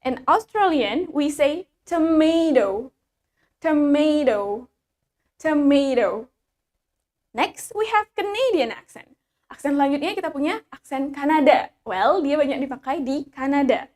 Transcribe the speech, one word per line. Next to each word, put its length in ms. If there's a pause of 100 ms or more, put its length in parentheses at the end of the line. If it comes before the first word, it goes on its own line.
In 240
Australian, 880
we 160
say 320 (240)
tomato, 1040 (640)
tomato, 1120 (720)
tomato. 880 (1040)
Next, 400
we 160
have 240
Canadian 560
accent. 400 (400)
Aksen 320
selanjutnya 320
kita 160
punya 400
aksen 400
Kanada. 640 (160)
Well, 320
dia 160
banyak 320
dipakai 320
di 320
Kanada. 640